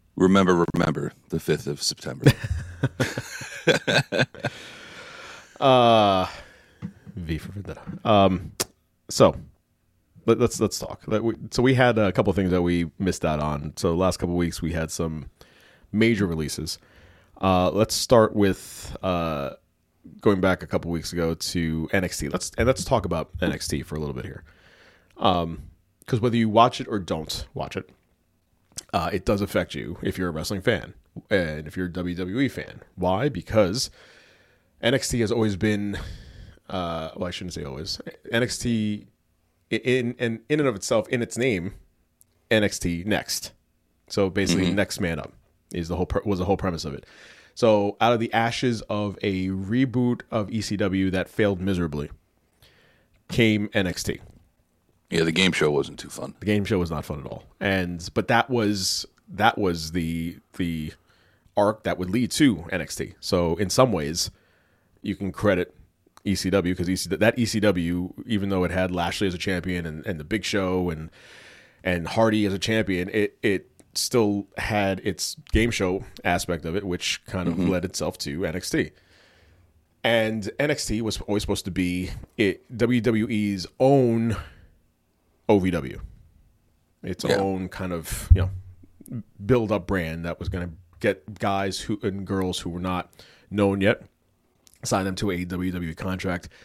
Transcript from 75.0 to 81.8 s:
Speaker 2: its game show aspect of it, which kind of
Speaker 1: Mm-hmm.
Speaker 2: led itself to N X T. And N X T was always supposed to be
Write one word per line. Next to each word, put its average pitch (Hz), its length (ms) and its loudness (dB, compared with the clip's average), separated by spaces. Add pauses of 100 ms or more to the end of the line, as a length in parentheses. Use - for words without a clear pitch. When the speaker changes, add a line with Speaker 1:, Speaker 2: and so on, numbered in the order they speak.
Speaker 2:
its - 320 -6 (160)
game 113 180 4
show 95 340 0 (200)
aspect 87 400 0
of 82 120 -4
it, 98 80 -2
which - 420 -4
kind 92 220 -4
of 85 60 -2
Speaker 1:
Mm-hmm. 90 160 0
Speaker 2:
led 90 140 0
itself 80 340 -6
to 73 260 -4
N 82 120 -4
X - 140 -8
T. 123 200 0 (1160)
And 110 440 2 (100)
N 147 120 0
X - 160 -4
T 113 160 -2
was 110 200 -4
always 104 200 -2
supposed 101 220 -4
to 98 60 -6
be 90 400 -2 (260)